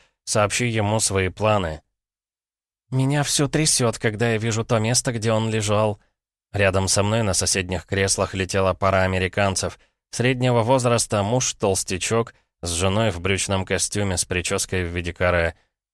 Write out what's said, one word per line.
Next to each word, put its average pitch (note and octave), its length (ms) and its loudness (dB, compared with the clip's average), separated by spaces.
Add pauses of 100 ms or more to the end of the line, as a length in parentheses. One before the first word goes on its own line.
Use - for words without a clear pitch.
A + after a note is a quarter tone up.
(240)
сообщи G#2+ 440 0
ему A2 320 0
свои F#2+ 300 0
планы. F#2+ 520 0 (1080)
"Меня C3+ 320 0
все C#3+ 260 0
трясет, C3 520 0
когда A#2 320 0
я A2 60 2
вижу A2 280 -2
то A2+ 140 2
место, A#2 340 0
где A2+ 180 -2
он A2 200 0
лежал". G#2+ 480 0 (520)
Рядом F#2+ 360 2
со G2 160 2
мной G#2+ 180 0
на G2+ 140 0
соседних F2+ 500 -2
креслах G2 480 0
летела F#2+ 400 0
пара F#2+ 300 2
американцев. F#2 720 0 (320)
Среднего B2 540 0
возраста A#2+ 580 2
муж, A#2 320 0
толстячок, G2+ 800 -2 (300)
с F2 80 -6
женой F#2+ 400 0
в E2+ 100 -8
брючном F#2+ 440 -2
костюме, F#2+ 520 -2
с - 80 -2
прической F#2 580 -2
в E2+ 40 -4
виде F2 260 -6
каре. F2 420 0 (380)